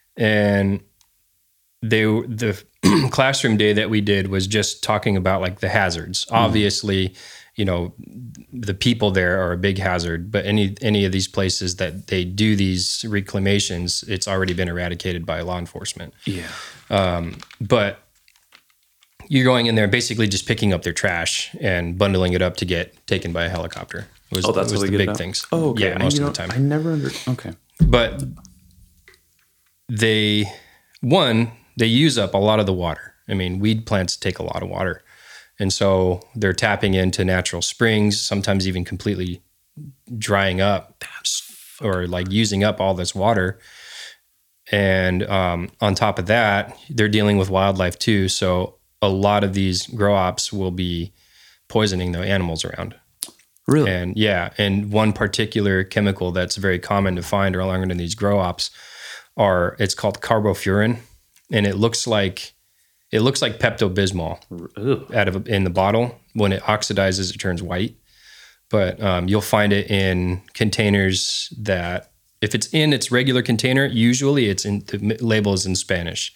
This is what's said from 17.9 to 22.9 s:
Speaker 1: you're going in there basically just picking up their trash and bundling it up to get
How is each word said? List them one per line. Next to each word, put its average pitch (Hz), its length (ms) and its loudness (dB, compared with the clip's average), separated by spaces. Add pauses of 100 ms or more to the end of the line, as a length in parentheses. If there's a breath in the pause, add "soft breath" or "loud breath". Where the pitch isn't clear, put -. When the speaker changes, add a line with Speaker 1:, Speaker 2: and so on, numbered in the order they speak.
Speaker 1:
you're 135 160 4
going 123 220 4
in 117 80 2
there 107 140 4
basically 113 400 2
just 95 180 -2
picking 107 280 2
up 85 80 -2
their 87 100 -4
trash 85 680 -2
and 87 380 -2
bundling 92 360 2
it 90 80 2
up 87 160 -2
to 92 80 -4
get 87 280 -4 (120)